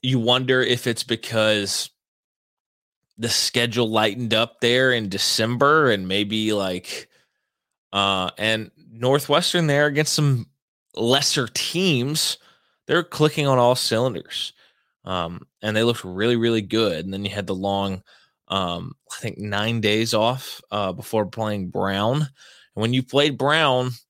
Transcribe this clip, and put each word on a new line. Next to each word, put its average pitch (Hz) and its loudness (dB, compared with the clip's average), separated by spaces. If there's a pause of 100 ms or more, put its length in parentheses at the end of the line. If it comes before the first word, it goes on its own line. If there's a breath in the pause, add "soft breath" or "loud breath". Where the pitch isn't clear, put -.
you 131 0
wonder 127 2
if 120 0
it's 113 -2
because 107 0 (1300)
the 113 -4
schedule 120 0
lightened 110 0
up 113 0
there 127 4
in 110 -2
December 123 2
and 95 0
maybe, 107 -2
like, 95 -4 (840)
uh, 98 0
and 110 -2 (200)
Northwestern 147 2
there 147 4
against 147 0
some 139 2 (480)
lesser 131 2
teams, 156 -2 (500 soft breath)
they're 175 0
clicking 151 0
on 131 4
all 123 6
cylinders. - -2 (540 soft breath)
Um, 87 -6 (140)
and 107 -2
they 110 2
looked 117 0
really, 101 0
really 113 2
good. 98 -2
And 95 -8
then 98 -8
you 101 -6
had 101 -6
the 98 -4
long, 98 -4 (460 soft breath)
um, 87 -4 (200)
I - -14
think - -8
nine 104 -2
days 110 2
off, 117 -2 (100)
uh, 101 -2
before 104 -2
playing 104 -4
Brown. 98 0
And - -10
when 117 0
you 131 2
played 143 2
Brown 135 2 (180)